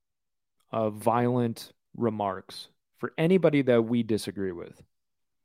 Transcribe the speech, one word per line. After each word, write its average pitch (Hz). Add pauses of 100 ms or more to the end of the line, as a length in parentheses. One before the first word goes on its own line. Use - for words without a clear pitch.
(720)
uh, 113
violent 117 (240)
remarks 104 (300)
for 120
anybody 160
that 123
we 117
disagree 98
with. - (640)